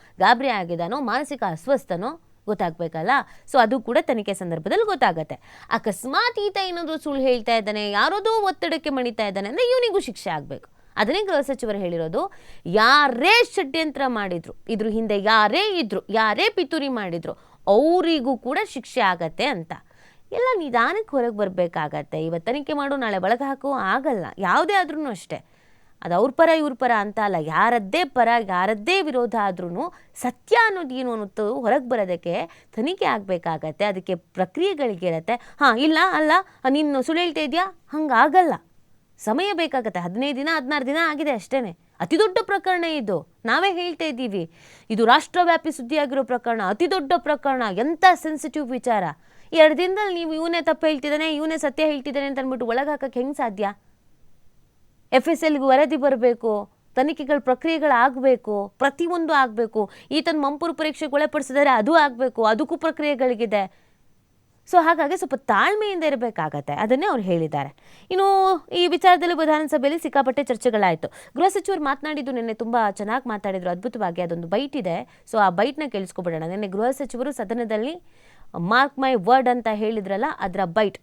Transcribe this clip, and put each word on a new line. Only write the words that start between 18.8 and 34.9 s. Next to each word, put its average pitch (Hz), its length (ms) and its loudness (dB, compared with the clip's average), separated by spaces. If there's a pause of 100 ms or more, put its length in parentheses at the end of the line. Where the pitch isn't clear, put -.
ಆಗತ್ತೆ 175 440 0
ಅಂತ. 175 280 -6 (600)
ಎಲ್ಲ 480 120 0 (140)
ನಿಧಾನಕ್ಕೆ 294 520 0
ಹೊರಗೆ 240 260 0
ಬರ್ಬೇಕಾಗತ್ತೆ. 170 880 -4
ಇವತ್ತು 165 260 -4
ತನಿಖೆ 294 220 -4
ಮಾಡು, 285 220 -2
ನಾಳೆ 220 220 -2
ಒಳಗೆ 220 260 0
ಹಾಕು, 277 280 -4
ಆಗಲ್ಲ. 226 540 -2 (120)
ಯಾವುದೇ 254 360 2
ಆದ್ರೂನು 311 360 -2
ಅಷ್ಟೇ. - 360 -10 (560)
ಅದು 170 140 -2
ಅವ್ರ 233 160 4
ಪರ, 330 180 6
ಇವ್ರ 302 240 0
ಪರ 247 240 -2
ಅಂತ 208 260 -4
ಅಲ್ಲ. 202 160 0
ಯಾರದ್ದೇ 202 640 0
ಪರ, 254 240 2 (200)
ಯಾರದ್ದೇ 208 540 0
ವಿರೋಧ 247 400 -2
ಆದ್ರೂನು 185 520 -4 (220)
ಸತ್ಯ - 400 -2 (120)
ಅನ್ನೋದು 349 260 -4
ಏನು 254 180 -4
ಅನ್ನೋದು 220 500 -4
ಹೊರಗೆ 240 280 0
ಬರೋದಕ್ಕೆ 185 760 -4 (100)
ತನಿಖೆ 302 300 -2
ಆಗ್ಬೇಕಾಗತ್ತೆ. 185 800 -2
ಅದಕ್ಕೆ 185 300 -4
ಪ್ರಕ್ರಿಯೆಗಳಿಗಿರತ್ತೆ. 185 1160 -2